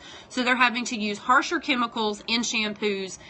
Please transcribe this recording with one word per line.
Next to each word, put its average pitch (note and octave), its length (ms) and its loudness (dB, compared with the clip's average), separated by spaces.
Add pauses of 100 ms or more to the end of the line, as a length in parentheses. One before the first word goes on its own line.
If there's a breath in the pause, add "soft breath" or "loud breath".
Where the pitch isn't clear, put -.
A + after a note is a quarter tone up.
(300 loud breath)
So B3+ 120 -2
they're B3 140 4
having A#3+ 300 2
to B3 120 -4
use G#3 200 -2
harsher C#4+ 420 2
chemicals A#3 640 -2
in A#3 140 0
shampoos G#3 800 -2 (120)